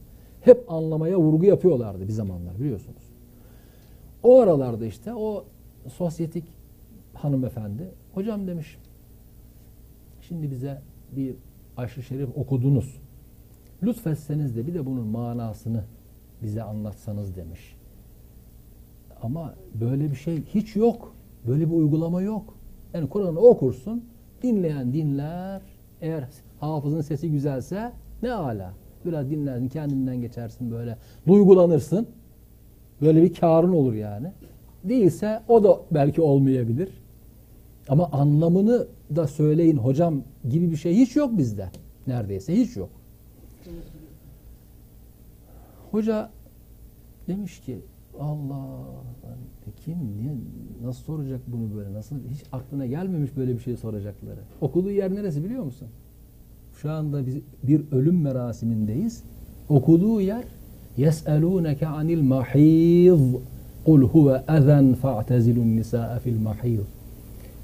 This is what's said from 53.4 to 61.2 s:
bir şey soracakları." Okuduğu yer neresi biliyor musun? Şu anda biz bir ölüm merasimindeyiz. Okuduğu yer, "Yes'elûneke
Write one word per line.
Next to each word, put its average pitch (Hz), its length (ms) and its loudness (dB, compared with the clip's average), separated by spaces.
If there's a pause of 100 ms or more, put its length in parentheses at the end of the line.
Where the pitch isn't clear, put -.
bir 113 60 -8
şey 120 160 -8
soracakları." 104 640 -12 (200)
Okuduğu 185 300 -2
yer 196 240 -2
neresi 175 300 -6
biliyor 240 200 -8
musun? 123 240 -12 (880)
Şu 147 140 -8
anda 147 360 -4
biz 127 100 -6 (260)
bir 151 200 4 (100)
ölüm 160 280 4
merasimindeyiz. 120 1000 -4 (460)
Okuduğu 170 520 4
yer, 208 240 -2 (520)
"Yes'elûneke 160 880 0